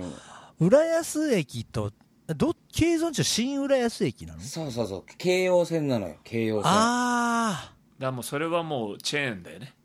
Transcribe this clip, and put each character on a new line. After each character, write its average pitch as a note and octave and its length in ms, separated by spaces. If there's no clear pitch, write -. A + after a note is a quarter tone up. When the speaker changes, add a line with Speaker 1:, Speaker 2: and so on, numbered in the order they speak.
Speaker 1:
浦 G#3 240
安 D#4+ 520
駅 B2+ 300
と、 G#2 280
ど-、 E3 280
経 E4 240
存 D#4+ 160
地 B3 60
は D3+ 60
新 C4+ 360
浦 C#4 160
安 A#3 300
駅 A2+ 180
な D#2+ 100
の？ D#2+ 60
Speaker 2:
そ C#3 260
う C#3 40
そ A#2 140
う - 20
そ F#2+ 100
う。 - 80
京 F3+ 320
王 F3 160
線 E3 200
な B2+ 120
の F#2+ 100
よ、 D#2 160
京 A2+ 280
王 G#2+ 100
線。 E3 100
Speaker 1:
あ A#3 1040
ー。 - 20
Speaker 3:
だ C3+ 60
か - 0
ら C3 60
も B2 80
う、 - 20
そ C#3+ 160
れ D#3 80
は E3+ 160
も B2+ 300
う - 60
チ - 200
ェ C#3 100
ー A2+ 60
ン F2+ 80
だ D#2 100
よ E2+ 60
ね。 A#2+ 160